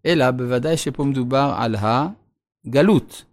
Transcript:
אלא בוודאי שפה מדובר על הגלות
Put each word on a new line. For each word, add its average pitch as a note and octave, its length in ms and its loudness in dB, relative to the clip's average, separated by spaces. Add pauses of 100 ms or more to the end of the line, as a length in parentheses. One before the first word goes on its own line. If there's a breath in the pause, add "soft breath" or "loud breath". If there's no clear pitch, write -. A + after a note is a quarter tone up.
אלא D3 240 2
בוודאי B2+ 460 -2
שפה C#3+ 280 -4
מדובר C3+ 520 0
על A2 220 -2
הגלות C#3 1500 -2